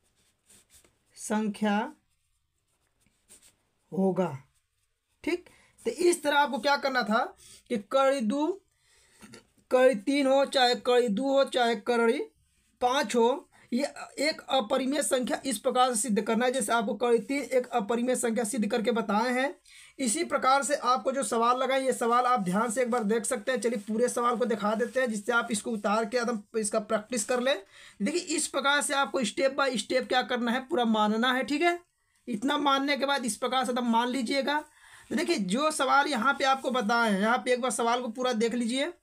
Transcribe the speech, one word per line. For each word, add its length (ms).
संख्या 600
होगा, 440
ठीक। 240
तो 40
इस 320
तरह 160
आपको 200
क्या 200
करना 260
था 200
कि 60
करड़ी 320
दो, 240
करड़ी 260
तीन 300
हो, 200
चाहे 300
करड़ी 340
दो 180
हो, 180
चाहे 300
करड़ी 420
पाँच 360
हो, 320
ये 140
एक 200
अपरिमेय 520
संख्या 440
इस 120
प्रकार 300
से 120
सिद्ध 220
करना 220
है, 80
जैसे 200
आपको 240
करड़ी 240
तीन 220
एक 160
अपरिमेय 480
संख्या 280
सिद्ध 220
करके 260
बताए 400
हैं। 220
इसी 260
प्रकार 380
से 140
आपको 360
जो 120
सवाल 340
लगा, 180
ये 160
सवाल 340
आप 160
ध्यान 280
से 120
एक 80
बार 140
देख 200
सकते 280
हैं। 80
चलिए, 220
पूरे 260
सवाल 280
को 100
दिखा 280
देते 260
हैं, 100
जिससे 220
आप 180
इसको 200
उतार 340
के 120
एकदम 240
इसका 240
प्रैक्टिस 420
कर 160
लें। 160
देखिए, 180
इस 120
प्रकार 340
से 140
आपको 260
step 340
by 120
step 300
क्या 160
करना 260
है, 160
पूरा 200
मानना 460
है, 120
ठीक 180
है। 160
इतना 300
मानने 380
के 100
बाद 180
इस 120
प्रकार 280
से 80
एकदम 180
मान 180
लीजिएगा। 560
तो 60
देखिए, 200
जो 340
सवाल 360
यहाँ 280
पे 100
आपको 260
बताए 400
हैं, 100
यहाँ 180
पे 140
एक 80
बार 100
सवाल 320
को 80
पूरा 240
देख 200
लीजिए। 380